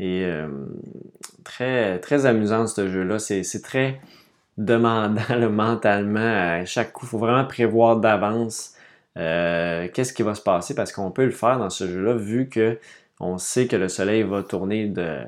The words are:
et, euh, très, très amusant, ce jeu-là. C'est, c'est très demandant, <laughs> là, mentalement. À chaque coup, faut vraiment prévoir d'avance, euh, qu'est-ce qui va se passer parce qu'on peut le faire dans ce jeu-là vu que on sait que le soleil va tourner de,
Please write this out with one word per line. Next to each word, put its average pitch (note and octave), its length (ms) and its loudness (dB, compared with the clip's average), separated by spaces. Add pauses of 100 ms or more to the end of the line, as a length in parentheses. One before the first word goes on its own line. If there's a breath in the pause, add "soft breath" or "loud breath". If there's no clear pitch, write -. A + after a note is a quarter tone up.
et, F#2 240 -2
euh, D#2 240 -4 (960)
très, A#2+ 560 0
très C#3+ 260 2
amusant, A2+ 400 4
ce G#2 220 -2
jeu-là. F#2+ 320 0
C'est, G2 240 -2
c'est - 180 -8
très C3+ 380 -2 (560 loud breath)
demandant, A2 680 2
<laughs> - 80 -6
là, A#2+ 180 2
mentalement. G#2+ 720 2
À F#2 440 0
chaque - 280 -2
coup, - 140 -14
faut A#2 120 -6
vraiment A#2 260 4
prévoir A#2 520 4
d'avance, A2 760 0 (420 soft breath)
euh, E2+ 760 0
qu'est-ce B2+ 180 -2
qui - 100 -2
va G#2 120 0
se - 80 -14
passer F2 320 0
parce A#2 180 -4
qu'on G2 180 -6
peut C3 140 2
le B2+ 60 2
faire B2 280 0
dans G2+ 120 -4
ce - 160 -6
jeu-là F#2 280 0
vu A#2 340 -2
que A2 300 0 (420 loud breath)
on F#2 180 -4
sait B2 280 0
que B2 100 0
le F#2 120 0
soleil G2+ 360 0
va G2 180 -2
tourner G2+ 440 -4
de, F2 420 -4